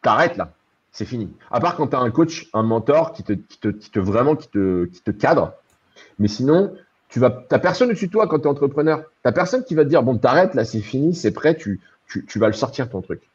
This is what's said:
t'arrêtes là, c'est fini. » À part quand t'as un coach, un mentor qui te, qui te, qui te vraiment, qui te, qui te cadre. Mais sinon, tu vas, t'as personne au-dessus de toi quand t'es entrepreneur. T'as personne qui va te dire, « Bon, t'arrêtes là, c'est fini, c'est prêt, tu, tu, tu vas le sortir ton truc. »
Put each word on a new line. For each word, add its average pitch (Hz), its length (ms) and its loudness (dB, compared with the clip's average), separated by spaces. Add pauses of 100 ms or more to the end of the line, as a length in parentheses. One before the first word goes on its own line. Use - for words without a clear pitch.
t'arrêtes 127 360 0
là, 85 160 -8 (380)
c'est - 140 -10
fini. » 117 240 -8 (220)
À 120 80 0
part 170 160 0
quand 147 120 -2
t'as 135 120 -2
un 123 100 2
coach, 160 440 0
un 110 100 2
mentor 139 500 2
qui - 100 -14
te, 107 100 -4
qui - 260 -10
te, - 80 -4
qui 104 240 -6
te 110 80 0
vraiment, 117 360 2
qui 151 120 -12
te, 92 380 0
qui - 160 -16
te - 100 -4
cadre. - 420 2 (640)
Mais 104 100 0
sinon, 151 460 2 (360)
tu 120 100 -4
vas, 123 100 6
t'as - 300 -2
personne 185 300 0
au-dessus 196 180 -4
de 170 40 -8
toi 214 160 2
quand 160 120 0
t'es 143 80 -2
entrepreneur. 147 560 0 (180)
T'as 123 120 0
personne 180 300 -2
qui 165 120 -6
va 156 80 4
te 139 60 2
dire, « 151 140 4
Bon, 123 140 0
t'arrêtes 135 380 2
là, 117 80 0
c'est 110 160 -6
fini, 139 340 -2
c'est 117 180 -2
prêt, 165 240 0
tu, 104 260 -8 (260)
tu, 95 180 -10
tu - 140 -8
vas 110 80 4
le 107 60 2
sortir 120 360 -6
ton 101 120 -8
truc. » - 200 -12 (140)